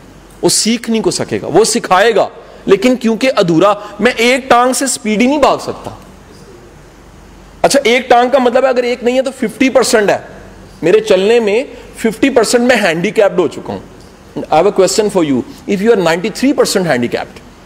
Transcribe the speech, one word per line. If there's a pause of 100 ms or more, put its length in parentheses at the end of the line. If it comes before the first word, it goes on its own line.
(420)
وہ
سیکھ
نہیں
کو
سکے
گا،
وہ
سکھائے
گا۔ (380)
لیکن
کیونکہ
ادھورا، (260)
میں
ایک
ٹانگ
سے
سپیڈ
ہی
نہیں
بھاگ
سکتا۔ (1700)
اچھا،
ایک
ٹانگ
کا
مطلب
ہے
اگر
ایک
نہیں
ہے
تو
ففٹی
پرسینٹ
ہے، (640)
میرے
چلنے
میں (320)
ففٹی
پرسینٹ
میں
ہینڈی
کیپڈ
ہو
چکا
ہوں۔ (600)
I
have
a
question
for
you. (300)
If
you
are
ninety-three
percent
handicapped, (240)